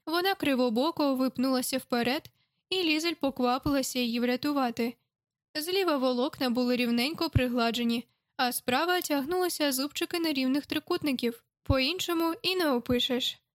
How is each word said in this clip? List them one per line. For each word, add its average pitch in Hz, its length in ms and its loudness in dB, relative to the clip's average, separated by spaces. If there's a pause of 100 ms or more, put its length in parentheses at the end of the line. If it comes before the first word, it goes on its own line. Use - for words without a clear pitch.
Вона 359 300 0
кривобоко 269 800 2
випнулася 254 640 0
вперед, 240 520 -2 (400)
і 370 140 0
Лізель 320 300 0
поквапилася 262 840 0
її 240 200 0
врятувати. 247 760 0 (640)
Зліва 339 420 0
волокна 254 520 0
були 247 260 2
рівненько 247 540 0
пригладжені, 240 800 0 (300)
а 247 140 0
справа 339 500 0
тягнулися 311 680 0
зубчики 294 480 -4
нерівних 277 460 0
трикутників. 294 800 -2 (200)
По-іншому 330 800 0
і 370 140 0
не 330 160 2
опишеш. 247 680 -2 (160)